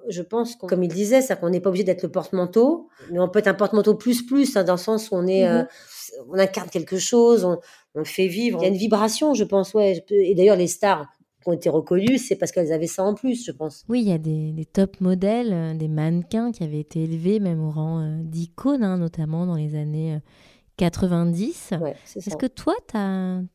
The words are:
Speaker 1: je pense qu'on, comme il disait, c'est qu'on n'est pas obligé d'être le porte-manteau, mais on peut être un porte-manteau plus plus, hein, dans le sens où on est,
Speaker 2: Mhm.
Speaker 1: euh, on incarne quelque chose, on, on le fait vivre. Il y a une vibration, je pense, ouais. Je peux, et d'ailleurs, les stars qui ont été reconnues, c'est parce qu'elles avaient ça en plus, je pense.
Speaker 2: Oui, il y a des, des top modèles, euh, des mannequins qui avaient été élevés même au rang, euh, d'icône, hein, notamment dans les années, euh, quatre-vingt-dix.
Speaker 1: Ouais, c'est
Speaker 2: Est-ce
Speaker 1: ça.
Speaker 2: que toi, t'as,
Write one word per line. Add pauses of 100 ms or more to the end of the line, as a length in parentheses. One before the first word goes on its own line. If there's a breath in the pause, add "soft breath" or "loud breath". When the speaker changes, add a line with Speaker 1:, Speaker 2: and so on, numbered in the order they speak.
Speaker 1:
je
pense
qu'on,
comme
il
disait,
c'est
qu'on
n'est
pas
obligé
d'être
le
porte-manteau, (220 loud breath)
mais
on
peut
être
un
porte-manteau
plus
plus,
hein,
dans
le
sens
où
on
est,
Speaker 2:
Mhm.
Speaker 1:
euh, (640 loud breath)
on
incarne
quelque
chose,
on, (360 soft breath)
on
le
fait
vivre.
Il
y
a
une
vibration,
je
pense,
ouais.
Je
peux,
et
d'ailleurs,
les
stars (360)
qui
ont
été
reconnues,
c'est
parce
qu'elles
avaient
ça
en
plus,
je
pense.
Speaker 2:
Oui,
il
y
a
des,
des
top
modèles,
euh,
des
mannequins
qui
avaient
été
élevés
même
au
rang,
euh,
d'icône,
hein,
notamment
dans
les
années,
euh, (580 soft breath)
quatre-vingt-dix. (100)
Speaker 1:
Ouais, (100)
c'est
Speaker 2:
Est-ce
Speaker 1:
ça.
Speaker 2:
que
toi, (120)
t'as, (140)